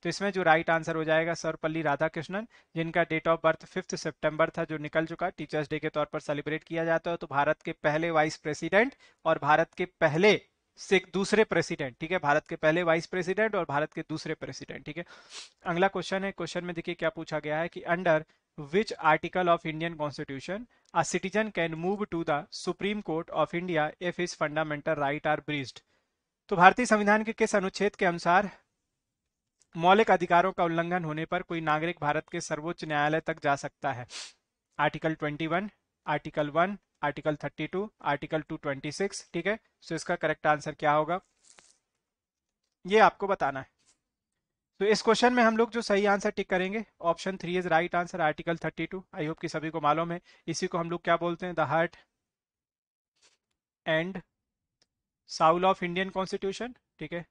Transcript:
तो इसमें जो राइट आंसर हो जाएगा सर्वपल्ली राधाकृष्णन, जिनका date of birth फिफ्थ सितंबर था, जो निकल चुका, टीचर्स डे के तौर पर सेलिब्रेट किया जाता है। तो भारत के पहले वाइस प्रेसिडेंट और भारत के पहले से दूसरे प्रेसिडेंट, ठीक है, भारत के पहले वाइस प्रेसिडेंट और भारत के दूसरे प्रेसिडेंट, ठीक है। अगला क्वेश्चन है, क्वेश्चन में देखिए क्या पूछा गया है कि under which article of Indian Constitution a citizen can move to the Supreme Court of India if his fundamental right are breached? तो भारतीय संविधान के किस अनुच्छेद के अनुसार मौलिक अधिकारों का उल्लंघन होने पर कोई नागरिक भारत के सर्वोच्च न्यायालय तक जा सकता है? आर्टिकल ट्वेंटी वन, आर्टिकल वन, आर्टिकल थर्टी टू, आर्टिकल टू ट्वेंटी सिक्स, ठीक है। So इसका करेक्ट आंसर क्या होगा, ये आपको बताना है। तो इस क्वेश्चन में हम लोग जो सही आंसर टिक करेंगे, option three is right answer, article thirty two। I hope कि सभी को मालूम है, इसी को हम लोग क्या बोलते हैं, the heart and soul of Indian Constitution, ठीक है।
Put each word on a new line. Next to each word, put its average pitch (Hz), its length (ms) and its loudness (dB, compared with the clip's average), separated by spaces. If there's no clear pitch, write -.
तो 175 80 -4
इसमें 196 220 -2
जो 185 120 -2
राइट 165 260 4
आंसर 165 260 0
हो 160 80 -2
जाएगा 160 300 2
सर्वपल्ली 160 480 -4
राधाकृष्णन, 160 640 -2
जिनका 165 300 0
date 160 220 -2
of 165 180 4
birth 160 200 2
फिफ्थ - 300 -8
सितंबर 156 540 0
था, 170 140 -6
जो 156 140 -6
निकल 151 280 -2
चुका, 170 240 -6
टीचर्स 156 400 -4
डे 156 100 -2
के 156 100 -4
तौर 147 160 -2
पर 151 140 -8
सेलिब्रेट 151 440 -4
किया 165 220 -4
जाता 165 260 0
है। 170 60 -4
तो 165 100 -10
भारत 143 340 0
के 170 100 -8
पहले 156 400 0
वाइस 156 260 2
प्रेसिडेंट 185 580 0
और 160 160 2
भारत 151 320 4
के 180 120 -4
पहले 170 560 4
से 190 240 2
दूसरे 196 300 2
प्रेसिडेंट, 165 560 -2
ठीक 160 120 -6
है, 185 80 0
भारत 147 280 2
के 165 80 -8
पहले 160 280 2
वाइस 165 220 2
प्रेसिडेंट 190 500 -2
और 170 140 0
भारत 147 240 -2
के 160 80 -8
दूसरे 156 320 -6
प्रेसिडेंट, - 520 -12
ठीक 151 120 -12
है। 175 80 -10
अगला 180 220 2
क्वेश्चन 190 360 -2
है, 196 80 -4
क्वेश्चन 175 340 -8
में 175 100 -6
देखिए 170 200 -8
क्या 165 140 0
पूछा 156 300 -6
गया 151 200 -4
है 170 80 -2
कि - 220 -12
under 170 340 2
which 160 340 -2
article 170 520 4
of - 20 -4
Indian 165 360 -6
Constitution 151 680 -8
a 170 80 4
citizen 208 360 -2
can 165 240 -2
move 196 140 0
to 170 100 -2
the 156 280 0
Supreme 202 580 -4
Court 165 240 -2
of 156 140 2
India 156 300 0
if 175 100 -2
his 180 240 -6
fundamental 151 580 -2
right 147 300 -2
are 151 140 0
breached? 147 440 -8
तो 208 60 0
भारतीय 190 300 8
संविधान 214 380 2
के 220 100 -6
किस 220 220 0
अनुच्छेद 196 400 -2
के 202 100 0
अनुसार 175 440 2
मौलिक 196 340 6
अधिकारों 175 400 4
का 185 120 -2
उल्लंघन 170 420 -2
होने 156 200 -6
पर 180 160 -4
कोई 170 200 -6
नागरिक 160 400 0
भारत 147 280 -2
के 170 120 -8
सर्वोच्च 160 440 -8
न्यायालय 151 340 0
तक 160 240 -8
जा 143 120 2
सकता 143 360 -8
है? 120 160 -10
आर्टिकल 160 360 0
ट्वेंटी 151 320 -4
वन, 185 220 -2
आर्टिकल 151 420 -2
वन, 180 280 0
आर्टिकल 147 320 -2
थर्टी 151 320 -8
टू, 202 240 -6
आर्टिकल 151 400 -2
टू 156 160 -10
ट्वेंटी 143 340 -6
सिक्स, - 420 -6
ठीक 170 140 -2
है। 220 120 -2
So - 100 -8
इसका 175 220 -4
करेक्ट 156 320 -2
आंसर 151 280 0
क्या 151 160 2
होगा, 156 280 2
ये 208 120 6
आपको 196 280 6
बताना 139 320 -2
है। - 160 -18
तो 196 60 0
इस 208 160 4
क्वेश्चन 240 320 6
में 247 100 4
हम 226 140 4
लोग 226 140 2
जो 233 100 -4
सही 208 240 2
आंसर 202 240 2
टिक 202 200 -6
करेंगे, 190 360 -2
option 180 320 -2
three 180 240 -4
is 175 100 -2
right 165 220 2
answer, 175 260 -2
article 160 420 0
thirty 165 260 -6
two। 185 140 -10
I - 20 -4
hope 156 200 -6
कि 175 60 -8
सभी 156 220 -6
को 160 120 -6
मालूम 156 300 2
है, 175 100 -8
इसी 170 200 -4
को 180 100 -4
हम 170 120 -4
लोग 170 140 -6
क्या 170 140 4
बोलते 170 280 -4
हैं, 180 80 -6
the 156 140 0
heart 165 280 0
and 170 340 -2
soul 175 440 4
of 190 100 -4
Indian 185 340 -2
Constitution, 196 600 -6
ठीक 156 140 -10
है। 170 180 -8